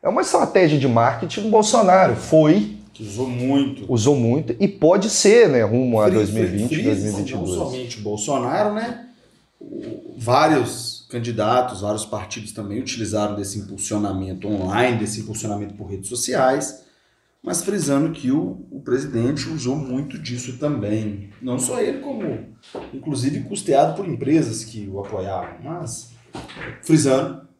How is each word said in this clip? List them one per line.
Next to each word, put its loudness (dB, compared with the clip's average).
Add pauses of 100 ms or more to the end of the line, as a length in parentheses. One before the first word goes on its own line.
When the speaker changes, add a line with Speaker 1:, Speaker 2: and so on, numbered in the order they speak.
Speaker 1:
É 0
uma 0
estratégia 4
de 2
marketing 2
do -2
Bolsonaro. 6
Foi. 4 (160)
Speaker 2:
Que -16
usou -6
muito. 0
Speaker 1:
Usou 4
muito 2
e 4
pode 4
ser, 8
né, 4
rumo 2
a 6
Speaker 2:
Fri-, 4
Speaker 1:
dois 2
mil 0
e 2
vinte, -2
Speaker 2:
fri-, -2
fri-, -2
Speaker 1:
dois 2
mil -2
e -4
vinte -4
e -8
dois. -4
Speaker 2:
não -2
somente -10
o -12
Bolsonaro, -2
né? -8 (560)
O, -12
vários 2
candidatos, 0
vários -4
partidos -10
também -8
utilizaram -4
desse -6
impulsionamento -6
online, 0
desse -4
impulsionamento -8
por -14
redes -10
sociais, 0 (560)
mas -4
frisando 0
que -4
o, -2
o -12
presidente -2
usou -2
muito -6
disso -8
também. -2 (120)
Não -4
só -4
ele, -2
como -8 (440)
inclusive -4
custeado 2
por -6
empresas 0
que -12
o -8
apoiavam, -6 (140)
mas -12 (720)
frisando 2 (180)